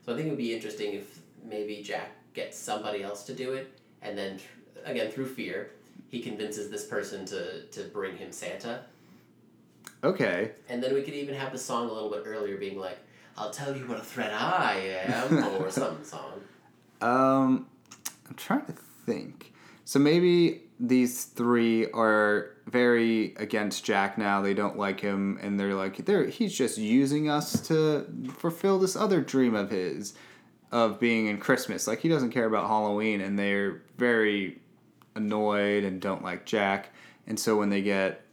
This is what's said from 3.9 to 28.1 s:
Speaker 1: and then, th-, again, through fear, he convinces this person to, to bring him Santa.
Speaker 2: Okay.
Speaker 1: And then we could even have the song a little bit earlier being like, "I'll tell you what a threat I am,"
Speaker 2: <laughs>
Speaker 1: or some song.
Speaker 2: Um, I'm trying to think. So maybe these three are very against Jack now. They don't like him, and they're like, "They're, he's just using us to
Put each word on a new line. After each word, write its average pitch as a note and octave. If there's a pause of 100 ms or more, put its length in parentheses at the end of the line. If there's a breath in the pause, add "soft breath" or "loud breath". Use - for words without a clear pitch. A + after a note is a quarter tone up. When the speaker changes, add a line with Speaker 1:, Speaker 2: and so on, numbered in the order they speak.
Speaker 1:
and G2+
then, G2
th-, - (360)
again, -
through C3
fear, F#2+ (360 loud breath)
he A#2
convinces G#2
this G#2
person G2
to, F2+
to -
bring F#2+
him -
Santa. - (1200 soft breath)
Speaker 2:
Okay. A2 (180)
Speaker 1:
And B2
then C3
we C#3
could D3+
even C#3
have C3+
the C3+
song A#2
a -
little G#2+
bit G2+
earlier G#2
being G2
like, F#2 (400 soft breath)
"I'll G#2+
tell C#3
you B2+
what A#2+
a -
threat A2+
I C3 (300)
am," C3
Speaker 2:
<laughs> F#2+
Speaker 1:
or F#2+
some -
song. C#2+ (640)
Speaker 2:
Um, C3 (640)
I'm -
trying C#4+
to - (340)
think. - (320 loud breath)
So -
maybe E3+ (180)
these B2
three A#2
are G#2+ (160)
very A#2
against G#2
Jack G2
now. G2+
They G2
don't G2+
like G2
him, G2
and G2+
they're G2
like, F#3+
"They're, G3+
he's -
just A#2+
using C#3
us D3
to D#3 (320)